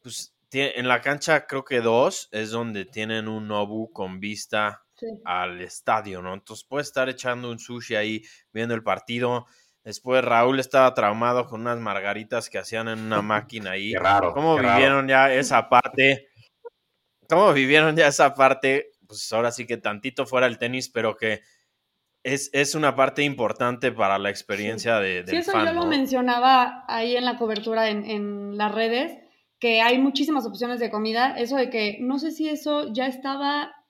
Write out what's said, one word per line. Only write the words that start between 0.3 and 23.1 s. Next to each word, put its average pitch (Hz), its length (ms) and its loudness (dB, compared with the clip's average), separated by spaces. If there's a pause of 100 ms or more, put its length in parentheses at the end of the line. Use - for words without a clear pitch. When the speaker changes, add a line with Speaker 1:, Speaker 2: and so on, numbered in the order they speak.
Speaker 1:
tie-, 135 260 -4
en 123 120 -6
la 123 120 2
cancha 143 460 0
creo 135 180 -6
que 123 160 0
dos 117 520 2
es 107 180 -6
donde 113 340 -6
tienen 110 440 -6
un 110 200 -8
Nobu 107 440 -4
con 92 280 -10
vista 104 640 -6 (160)
Speaker 2:
Sí. 233 60 -12 (180)
Speaker 1:
al 90 360 -6
estadio, 98 640 -6
¿no? 90 120 -8
Entonces 104 340 -18
puedes 143 200 -6
estar 131 200 -2
echando 123 440 -6
un 113 80 -12
sushi 120 340 -10
ahí, 107 280 -2 (300)
viendo 117 220 -4
el 113 80 -6
partido. 120 640 -2 (380)
Después 127 400 0
Raúl 120 340 4
estaba 127 340 4
traumado 120 540 0
con 110 140 -12
unas 120 180 -4
margaritas 107 720 -6
que 104 80 -6
hacían 113 300 -6
en 110 100 -6
una 110 240 0
Speaker 3:
<laughs> - 0 -
Speaker 1:
máquina 107 480 -2
ahí. 98 220 -6
Speaker 3:
Qué 92 80 -2
raro, 92 340 4
Speaker 1:
¿Cómo 156 220 2
Speaker 3:
qué 147 60 2
raro. 101 140 4
Speaker 1:
vivieron 139 300 4
ya 135 260 6
esa 131 360 2
parte? 131 580 4 (1040)
¿Cómo 185 240 6
vivieron 147 420 4
ya 156 140 6
esa 139 260 4
parte? 135 560 2 (160)
Pues - 260 -12
ahora 117 200 0
sí 113 160 -10
que 117 80 -4
tantito 117 500 -6
fuera 127 220 2
el 117 100 -4
tenis, 123 300 -4
pero 110 280 -2
que 107 260 -4 (840)
es, 139 280 -4
es 143 220 0
una 147 220 2
parte 135 260 2